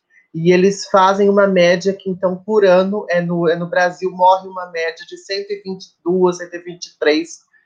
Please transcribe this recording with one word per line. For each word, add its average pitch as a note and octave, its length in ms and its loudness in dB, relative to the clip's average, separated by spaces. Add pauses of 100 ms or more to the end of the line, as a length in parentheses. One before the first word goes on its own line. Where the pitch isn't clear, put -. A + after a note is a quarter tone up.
(340)
e E3 180 0
eles F#3+ 340 2
fazem G3 440 2
uma G3+ 180 4
média F#3 460 2
que, F#3+ 160 -10
então, F#3 260 -4
por G#3 300 0
ano, F#3+ 440 2
é F3 120 0
no, E3+ 280 -2
é E3 60 0
no F3 140 -8
Brasil, F3+ 420 -2
morre F#3 360 2
uma F#3 220 -12
média E3 360 -8
de F3+ 120 -20
cento G3+ 320 -10
e G3+ 140 -8
vinte F#3+ 220 -10
e - 180 -20
duas, F3+ 340 2
cento F3 160 -16
e E3+ 60 -10
vinte F3 260 -16
e - 140 -20
três D#3 400 0 (260)